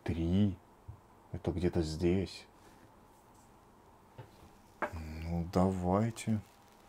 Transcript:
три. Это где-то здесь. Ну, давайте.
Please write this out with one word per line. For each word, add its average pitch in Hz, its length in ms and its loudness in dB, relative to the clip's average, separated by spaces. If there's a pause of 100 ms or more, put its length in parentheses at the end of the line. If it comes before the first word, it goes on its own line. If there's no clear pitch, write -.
три. 90 520 2 (760)
Это - 200 -4
где-то 87 300 0
здесь. 85 640 0 (2250)
Ну, 82 720 -6
давайте. 95 880 2 (480)